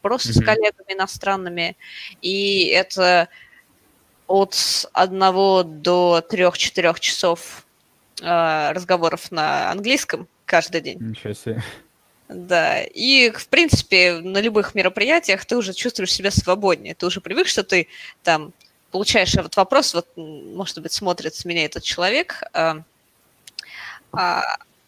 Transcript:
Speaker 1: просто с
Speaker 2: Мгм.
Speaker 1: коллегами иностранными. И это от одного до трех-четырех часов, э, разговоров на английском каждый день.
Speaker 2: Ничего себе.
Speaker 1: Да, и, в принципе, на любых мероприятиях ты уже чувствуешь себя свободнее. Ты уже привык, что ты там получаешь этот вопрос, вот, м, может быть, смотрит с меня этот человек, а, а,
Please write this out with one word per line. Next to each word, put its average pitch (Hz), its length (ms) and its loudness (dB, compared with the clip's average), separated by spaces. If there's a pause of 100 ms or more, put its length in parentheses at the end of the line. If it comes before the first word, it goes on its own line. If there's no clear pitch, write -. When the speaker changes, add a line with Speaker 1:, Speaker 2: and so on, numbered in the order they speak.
Speaker 1:
просто 233 320 0
с 233 60 6
Speaker 2:
Мгм. - 20 6
Speaker 1:
коллегами 214 520 0
иностранными. 185 840 -4 (460)
И 196 460 0
это 180 600 2 (1000)
от - 680 0
одного 190 680 4
до 170 640 2
трех-четырех 180 720 0
часов, - 680 -4 (560)
э, 165 500 2
разговоров 175 600 -2
на 151 400 0
английском 208 560 -4 (180)
каждый 165 360 0
день. 135 180 -12
Speaker 2:
Ничего 110 340 -8
себе. 117 280 -8 (680)
Speaker 1:
Да, 175 520 0
и, 254 480 4
в - 180 -10
принципе, 190 720 4
на 190 200 -2
любых 214 340 0
мероприятиях 202 680 0
ты 240 120 -2
уже 190 180 -2
чувствуешь - 380 -4
себя 196 180 -2
свободнее. 185 640 0
Ты - 120 -6
уже 185 140 -4
привык, 247 280 -2
что - 140 0
ты 180 260 0 (340)
там 156 320 0 (360)
получаешь 196 440 2
этот 160 220 -2
вопрос, 262 360 4
вот, 170 240 -4
м, 156 400 -16
может 180 240 -8
быть, 160 120 -10
смотрит 175 420 -4
с - 100 -12
меня 170 220 -2
этот - 160 -10
человек, 220 600 -2 (120)
а, 165 220 0 (1400)
а, 180 300 0 (460)